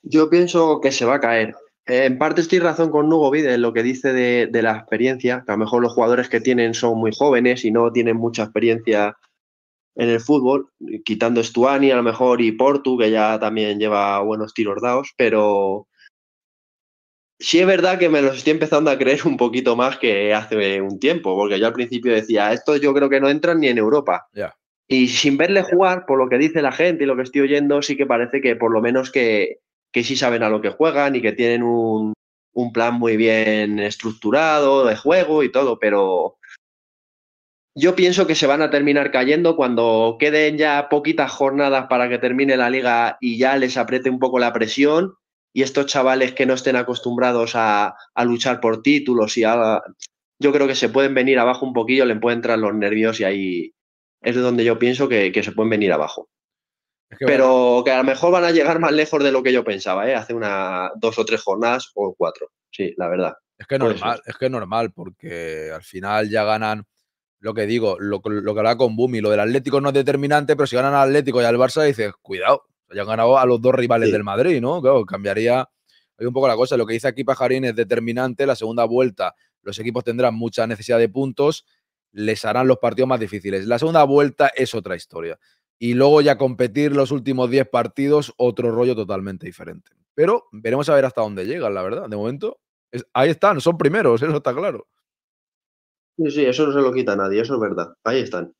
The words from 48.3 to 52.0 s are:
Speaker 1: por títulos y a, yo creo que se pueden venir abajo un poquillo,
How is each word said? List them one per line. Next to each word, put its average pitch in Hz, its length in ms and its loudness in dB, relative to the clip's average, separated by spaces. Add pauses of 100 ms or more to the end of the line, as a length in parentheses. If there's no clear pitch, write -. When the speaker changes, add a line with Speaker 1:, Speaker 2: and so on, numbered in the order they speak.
Speaker 1:
por 113 220 0
títulos 127 560 2
y 110 60 2
a, 110 380 2 (580)
yo 139 120 4
creo 139 140 2
que 135 80 -2
se 123 140 -2
pueden 135 260 2
venir 131 240 2
abajo 123 260 2
un 127 80 -6
poquillo, 123 340 2